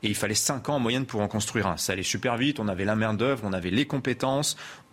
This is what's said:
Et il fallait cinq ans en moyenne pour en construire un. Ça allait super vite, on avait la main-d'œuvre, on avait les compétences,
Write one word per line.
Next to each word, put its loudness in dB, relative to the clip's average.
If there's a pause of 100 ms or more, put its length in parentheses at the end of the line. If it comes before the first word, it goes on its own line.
Et 0
il 2
fallait 0
cinq 0
ans 2
en 2
moyenne 2
pour -2
en 2
construire 0
un. 2
Ça -2
allait -2
super 0
vite, 0
on 0
avait 0
la 2
main-d'œuvre, 2
on -2
avait -2
les 2
compétences, 0 (360)